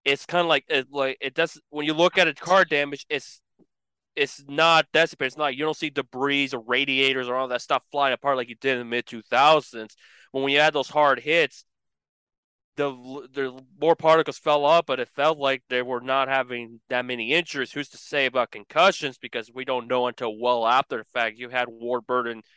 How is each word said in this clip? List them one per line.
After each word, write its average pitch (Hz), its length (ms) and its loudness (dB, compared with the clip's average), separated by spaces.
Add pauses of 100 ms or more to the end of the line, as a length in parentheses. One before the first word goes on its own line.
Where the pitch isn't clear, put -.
It's 139 200 0
kinda 175 200 0
like, 156 220 2
it, 135 240 -2
like, 135 280 -2
it 131 140 -8
does, 160 260 -2 (100)
when 147 160 -6
you 156 80 -2
look 175 240 2
at 180 100 4
a 147 60 -2
car 185 300 2
damage, 143 460 -2
it's, - 320 -8 (760)
it's 139 320 -4
not 160 460 2
dissipated. 156 380 0
It's - 60 -20
not, 143 180 -2
you 147 100 -4
don't 156 120 -4
see 160 120 -8
debris 139 640 -2
or 117 120 -8
radiators 135 640 0
or 123 80 -4
all 131 140 -2
that 123 120 -4
stuff 135 300 -2
flying 139 220 0
apart 139 240 -2
like 120 120 -6
you 113 60 -16
did 135 180 -2
in 123 60 -2
the 123 60 -8
mid-two 117 380 -8
thousands. 131 720 2 (360)
When, 135 120 -4
when 139 100 0
you 143 60 4
had 151 140 4
those 143 160 0
hard 139 300 2
hits, 151 460 -2 (1120)
the, 143 140 -2 (420)
the 131 260 -6 (220)
more 160 140 6
particles 160 420 4
fell 147 260 0
off, 160 220 4
but 131 140 -2
it 117 100 -6
felt 151 300 0
like 135 280 0
they 123 140 0
were 123 180 -4
not 131 280 0
having 123 520 -4 (100)
that 123 160 -2
many 123 280 -4
injuries. 156 380 -2
Who's 143 180 -8
to - 80 -20
say 139 300 -2
about 123 240 -2
concussions? 151 640 0
Because 117 340 -10
we 127 140 -12
don't 127 220 -4
know 123 180 0
until 117 340 -6
well 120 240 0
after 127 340 0
the 110 80 -10
fact. 113 340 -4
You 123 100 -12
had 123 180 -2
Ward 117 380 -6
Burton 117 380 -4 (140)